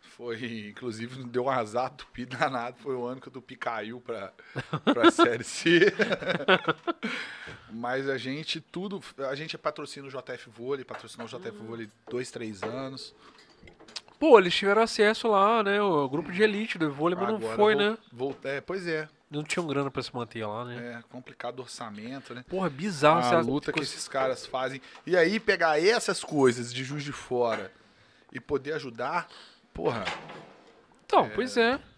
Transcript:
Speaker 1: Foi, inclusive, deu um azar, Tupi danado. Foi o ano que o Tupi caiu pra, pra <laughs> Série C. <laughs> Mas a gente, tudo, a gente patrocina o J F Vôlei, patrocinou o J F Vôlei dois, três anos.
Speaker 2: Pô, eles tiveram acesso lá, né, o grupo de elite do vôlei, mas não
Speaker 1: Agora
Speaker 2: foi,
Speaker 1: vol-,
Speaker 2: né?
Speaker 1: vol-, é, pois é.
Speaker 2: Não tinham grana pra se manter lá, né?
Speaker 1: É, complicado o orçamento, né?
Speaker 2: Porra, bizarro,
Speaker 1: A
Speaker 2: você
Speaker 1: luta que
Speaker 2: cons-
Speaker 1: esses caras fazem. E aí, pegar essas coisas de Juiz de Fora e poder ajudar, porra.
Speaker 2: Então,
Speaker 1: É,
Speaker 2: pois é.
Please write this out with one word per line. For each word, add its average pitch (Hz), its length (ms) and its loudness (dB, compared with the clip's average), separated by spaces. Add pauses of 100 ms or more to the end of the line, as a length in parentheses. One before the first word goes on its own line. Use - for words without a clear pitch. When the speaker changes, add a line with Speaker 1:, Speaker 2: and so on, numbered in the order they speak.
(160)
Speaker 1:
Foi, 113 540 -8
inclusive, 123 540 -10
deu 123 220 0
um 135 40 2
azar, 123 400 -2
Tupi - 340 -12
danado. 127 540 -4
Foi 139 160 -6
o 123 100 -4
ano 127 160 -8
que - 60 -18
o 139 60 -16
Tupi 127 240 -16
caiu 113 440 -6
pra, 104 320 -10 (520)
pra 320 260 6
<laughs> - 0 -
Série 127 320 2
C. 170 500 4 (800)
<laughs> - 1000 -8
Mas 123 380 -4
a 135 80 0
gente, 139 440 -6
tudo, 185 420 -8 (260)
a 135 60 -4
gente 156 240 -10
patrocina 147 480 -6
o 131 40 -14
J 131 240 -10
F 120 160 -16
Vôlei, 127 340 -6
patrocinou 117 420 -14
o - 20 -14
J 117 200 -12
F 104 100 -14
Vôlei 110 320 -12 (180)
dois, 123 220 -6
três 110 320 -10
anos. 131 500 -8 (1040)
Speaker 2:
Pô, 277 200 10
eles 180 160 6
tiveram 202 280 2
acesso 220 460 2
lá, 214 340 4
né, 202 200 2
o 151 260 4
grupo 156 220 -4
de 180 120 0
elite 214 360 0
do 160 120 2
vôlei, 160 280 0
mas 196 100 0
não 220 80 0
Speaker 1:
Agora 220 200 -4
Speaker 2:
foi, 214 180 6
Speaker 1:
vol-, 208 160 4
Speaker 2:
né? 226 80 -6 (140)
Speaker 1:
vol-, 131 320 -4
é, 135 160 -4
pois 180 260 -6
é. 156 220 -4 (200)
Speaker 2:
Não 151 140 -6
tinham 165 240 -4
grana 139 240 -2
pra 131 120 -6
se - 120 -10
manter 117 320 -6
lá, 110 180 -6
né? 120 360 -10
Speaker 1:
É, - 100 -20
complicado 123 480 -12
o 127 40 -12
orçamento, 117 680 -12
né? 123 160 -12
Speaker 2:
Porra, 180 220 -2
bizarro, 151 480 4
Speaker 1:
A 123 240 6
Speaker 2:
você 120 80 0
Speaker 1:
luta 147 220 -2
que 151 80 -2
Speaker 2:
cons- 135 120 -4
Speaker 1:
esses - 140 -10
caras 131 400 -2
fazem. 131 340 -4 (240)
E 170 120 2
aí, 185 240 4
pegar 165 420 4
essas 214 400 2
coisas 123 500 4
de 131 120 -6
Juiz 143 180 -8
de 143 80 -8
Fora 113 600 -2 (600)
e - 60 -10
poder 143 360 -4
ajudar, 135 520 -4 (480)
porra. 113 300 -2 (1000)
Speaker 2:
Então, 320 220 4
Speaker 1:
É, 208 40 -8
Speaker 2:
pois 240 260 -2
é. 240 240 4 (180)